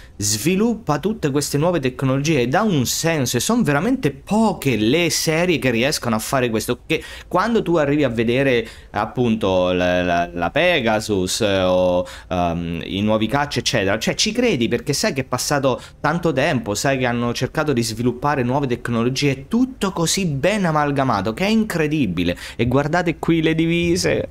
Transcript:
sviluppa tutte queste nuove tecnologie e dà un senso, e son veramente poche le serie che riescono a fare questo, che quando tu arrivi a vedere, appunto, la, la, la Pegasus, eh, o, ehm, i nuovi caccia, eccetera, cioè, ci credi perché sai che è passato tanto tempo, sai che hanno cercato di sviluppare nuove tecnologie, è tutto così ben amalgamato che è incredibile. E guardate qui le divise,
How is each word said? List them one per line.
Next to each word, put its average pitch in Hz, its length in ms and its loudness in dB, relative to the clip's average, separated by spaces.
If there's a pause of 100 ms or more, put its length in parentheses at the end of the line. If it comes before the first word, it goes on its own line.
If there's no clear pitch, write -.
(160)
sviluppa 151 840 0
tutte 185 320 -2
queste 143 260 -2
nuove 165 240 2
tecnologie 135 640 0
e 120 40 0
dà 170 140 0
un 165 240 2
senso, 151 500 0
e 117 60 0
son 233 200 0
veramente 160 500 0
poche 190 680 0
le 147 320 2
serie 160 500 0
che 127 100 0
riescono 117 460 0
a 110 40 0
fare 127 300 0
questo, 110 360 -2
che 160 180 -2 (240)
quando 208 340 2
tu 170 140 0
arrivi 147 300 2
a 123 40 2
vedere, 120 560 2 (260)
appunto, 104 840 2
la, 90 280 2
la, 87 300 0
la 85 180 -2
Pegasus, 113 920 0
eh, 98 220 2
o, 90 440 2 (220)
ehm, 85 560 -2
i 95 160 -4
nuovi 107 260 2
caccia, 139 320 -2
eccetera, 107 400 0
cioè, 156 160 -2
ci - 160 -2
credi 214 380 0
perché 120 240 -2
sai - 180 -2
che 131 100 -4
è - 40 -8
passato 131 560 -2 (180)
tanto 165 320 0
tempo, 131 420 0
sai 135 260 0
che 127 60 0
hanno 120 280 -2
cercato 147 400 -2
di 117 100 2
sviluppare 123 600 0
nuove 135 240 0
tecnologie, 120 640 0
è 131 180 -6
tutto 247 420 0
così 170 340 -2
ben 175 380 0
amalgamato 139 680 0
che 180 120 -2
è 208 40 2
incredibile. 151 880 0 (180)
E 120 100 -2
guardate 151 540 0
qui 165 220 2
le 160 140 2
divise, 170 760 0